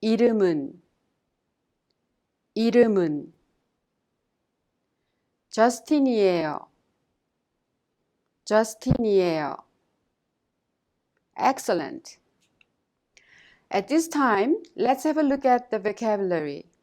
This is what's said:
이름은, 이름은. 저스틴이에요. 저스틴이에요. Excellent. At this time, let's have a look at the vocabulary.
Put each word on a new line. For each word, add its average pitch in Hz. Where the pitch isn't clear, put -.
이름은, 208
이름은. 196
저스틴이에요. 220
저스틴이에요. 208
Excellent. -
At 196
this 320
time, 262
let's 262
have 311
a 311
look 277
at 247
the 220
vocabulary. 196